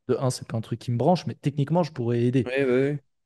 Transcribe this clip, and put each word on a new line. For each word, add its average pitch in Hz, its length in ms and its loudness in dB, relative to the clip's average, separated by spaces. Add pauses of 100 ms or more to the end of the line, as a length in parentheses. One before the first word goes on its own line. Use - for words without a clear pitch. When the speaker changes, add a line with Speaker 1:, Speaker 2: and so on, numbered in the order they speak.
Speaker 1:
de 127 120 2
un, 131 100 0
c'est - 180 -6
pas 117 100 -4
un 113 40 -4
truc 117 180 -8
qui - 120 -6
me 120 60 0
branche, 160 300 2
mais 113 80 -6
techniquement, 151 480 0
je 151 80 -6
pourrais 120 320 0
aider. 123 220 2
Speaker 2:
Ouais, 131 200 0
ouais, 127 60 2
ouais. 139 320 0 (220)